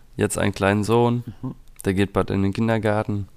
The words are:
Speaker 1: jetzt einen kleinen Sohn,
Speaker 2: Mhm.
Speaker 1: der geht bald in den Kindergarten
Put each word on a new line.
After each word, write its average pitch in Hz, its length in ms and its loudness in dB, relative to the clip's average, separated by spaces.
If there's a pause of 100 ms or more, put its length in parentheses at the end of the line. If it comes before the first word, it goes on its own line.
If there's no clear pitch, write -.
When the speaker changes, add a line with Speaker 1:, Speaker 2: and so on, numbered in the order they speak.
(180)
Speaker 1:
jetzt 104 200 0
einen 104 160 0
kleinen 101 300 2
Sohn, 120 400 2 (180)
Speaker 2:
Mhm. 127 140 -8 (300)
Speaker 1:
der 98 80 2
geht 95 200 2
bald 92 160 0
in 98 140 0
den 98 100 2
Kindergarten 107 840 0